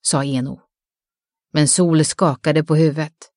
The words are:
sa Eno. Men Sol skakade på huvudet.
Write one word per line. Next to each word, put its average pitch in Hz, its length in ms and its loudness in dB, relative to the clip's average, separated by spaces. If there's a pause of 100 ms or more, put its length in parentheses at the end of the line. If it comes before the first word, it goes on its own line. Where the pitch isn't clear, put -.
sa 139 220 -4
Eno. 131 360 -6 (920)
Men 151 160 2
Sol 160 360 2
skakade 156 600 -2
på 156 100 -2
huvudet. 151 640 -2